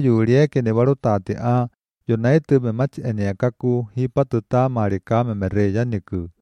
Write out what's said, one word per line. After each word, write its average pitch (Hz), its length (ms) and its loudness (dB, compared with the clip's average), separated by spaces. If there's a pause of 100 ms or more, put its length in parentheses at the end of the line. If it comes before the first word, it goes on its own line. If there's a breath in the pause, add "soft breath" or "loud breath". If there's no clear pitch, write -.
yuri 117 320 4
eke 143 280 2
ne 113 100 0
waru 123 220 2
tati 104 440 -2
a, 120 300 0 (380)
yunaitu 131 540 2
me 120 120 -2
machi 131 300 -4
eniaka 107 480 -2
ku 123 440 -2
hi 127 140 -2
patu 131 320 0
ta 127 280 0
marika 113 560 -2
me 117 100 -4
mere 98 380 0
yaniku. 101 560 -4 (140)